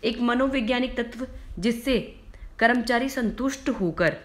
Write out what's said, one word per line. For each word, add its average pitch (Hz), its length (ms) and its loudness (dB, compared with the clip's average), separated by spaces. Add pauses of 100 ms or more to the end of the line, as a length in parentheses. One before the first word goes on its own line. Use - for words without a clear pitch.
एक 233 160 0
मनोवैज्ञानिक 247 760 2
तत्व 233 300 -6 (320)
जिससे 233 580 0 (420)
कर्मचारी 240 500 4
संतुष्ट 262 600 -2
होकर 175 560 2